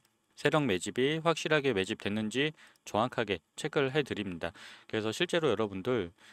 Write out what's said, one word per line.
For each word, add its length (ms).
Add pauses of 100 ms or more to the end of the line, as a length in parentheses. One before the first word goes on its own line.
(360)
세력 300
매집이 580
확실하게 500
매집됐는지 800 (340)
정확하게 540 (160)
체크를 380
해드립니다. 580 (360)
그래서 240
실제로 380
여러분들 640 (220)